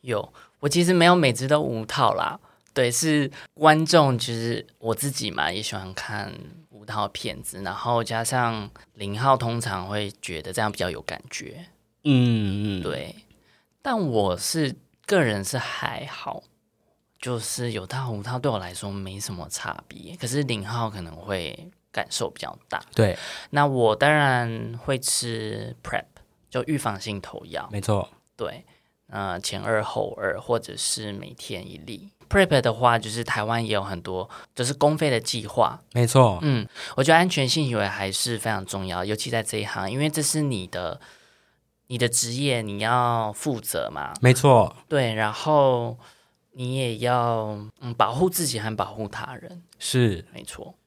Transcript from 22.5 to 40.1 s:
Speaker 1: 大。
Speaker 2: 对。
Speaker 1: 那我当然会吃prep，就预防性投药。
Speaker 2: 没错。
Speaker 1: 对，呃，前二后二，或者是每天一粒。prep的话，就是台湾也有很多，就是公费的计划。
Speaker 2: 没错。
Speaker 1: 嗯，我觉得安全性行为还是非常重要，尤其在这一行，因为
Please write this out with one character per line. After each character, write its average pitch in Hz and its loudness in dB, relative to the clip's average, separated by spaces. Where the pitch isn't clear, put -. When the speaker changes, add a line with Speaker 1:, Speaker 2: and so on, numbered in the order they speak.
Speaker 1:
大。 - -4
Speaker 2:
对。 104 4
Speaker 1:
那 147 4
我 120 4
当 147 6
然 120 2
会 135 0
吃 110 -4
prep， - -4
就 127 -2
预 151 -2
防 104 -4
性 101 -6
投 - -12
药。 80 -8
Speaker 2:
没 104 -4
错。 101 0
Speaker 1:
对， - -8
呃， 98 -6
前 98 -6
二 107 0
后 104 -4
二， 98 -2
或 117 -2
者 104 -10
是 - -4
每 98 -12
天 - -12
一 - -16
粒。 104 -16
prep 175 6
的 120 2
话， 117 6
就 107 -4
是 113 -4
台 107 -2
湾 117 0
也 107 -2
有 101 2
很 92 -8
多， 92 -6
就 127 -4
是 139 -2
公 151 4
费 147 2
的 120 2
计 110 -6
划。 - 0
Speaker 2:
没 120 4
错。 117 6
Speaker 1:
嗯， 123 2
我 135 2
觉 160 8
得 - 10
安 180 6
全 139 0
性 147 0
行 117 0
为 101 2
还 98 -2
是 117 -4
非 113 -4
常 98 -4
重 98 -6
要， 90 -4
尤 107 -2
其 - -6
在 113 0
这 110 -4
一 104 -2
行， 98 -4
因 117 -4
为 147 2